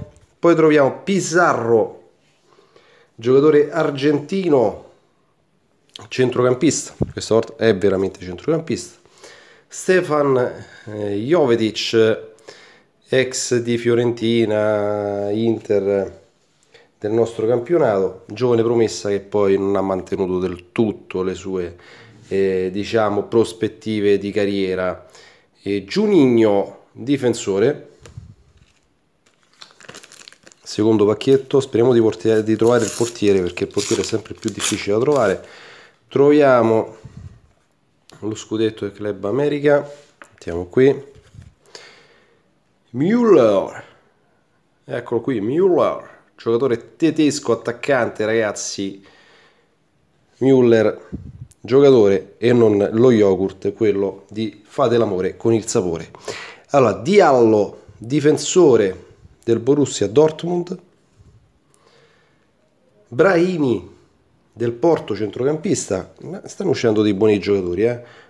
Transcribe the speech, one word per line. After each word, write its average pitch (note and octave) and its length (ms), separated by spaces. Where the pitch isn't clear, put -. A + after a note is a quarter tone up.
Poi E3+ 160
troviamo D3+ 480
Pizarro, C#3 1080
giocatore C#3+ 560
argentino, D3 1200
centrocampista, B2 840
questa - 220
volta A2+ 280
è A2+ 140
veramente F#2+ 440
centrocampista. G#2+ 760
Stefan, C3+ 960
eh, G#2 300
Jovetic, A2+ 1120
ex B2+ 480
di A#2 200
Fiorentina, G#2+ 1500
Inter, G2+ 920
del G#2 120
nostro A2 360
campionato, A#2+ 800
giovane A2+ 340
promessa A2+ 480
che G2+ 100
poi G2 380
non G2 180
ha F#2+ 60
mantenuto F#2 560
del F2+ 340
tutto G2+ 500
le F#2 120
sue, F2+ 420
eh, F#2+ 440
diciamo, G#2 520
prospettive G#2+ 920
di G2 140
carriera. F#2+ 760
E G2 220
Juninho, B2 1080
difensore, A#2 1000
secondo G#2+ 420
pacchetto, G#2 560
speriamo B2 320
di A#2 80
porti-, A2 420
di G#2+ 140
trovare A2+ 280
il G2 120
portiere, G2+ 460
perché F2 220
il - 60
portiere G2+ 300
è - 60
sempre - 260
più - 160
difficile G#2 480
da A#2 60
trovare. C3 440
Troviamo C3 880
lo G#2+ 160
scudetto A2 500
del G2+ 80
Club G2+ 320
America, C#3+ 680
mettiamo F2 360
qui, C3+ 440
Müller, D3 920
eccolo A#2+ 380
qui, B2 180
Müller, C3 600
giocatore A#2 600
tedesco D3+ 560
attaccante, A2+ 760
ragazzi, G2+ 760
Müller, A#2+ 580
giocatore A#2 800
e A#2+ 160
non G#2+ 400
lo B2 180
yogurt, G2 600
quello G2 560
di G#2 340
Fate A#2+ 360
l'amore F#2+ 400
con A#2 160
il G#2+ 120
sapore. F2 440
Allora, B2+ 200
Diallo, A#2 920
difensore C3+ 1080
del A2+ 180
Borussia C3 480
Dortmund, E3+ 680
Brahimi D#3+ 800
del A#2 180
Porto, D#3 440
centrocampista, A#2+ 960
ma E3 220
stanno - 220
uscendo A2+ 320
dei G#2 140
buoni G#2 260
giocatori, F#2 440
eh. A#2+ 180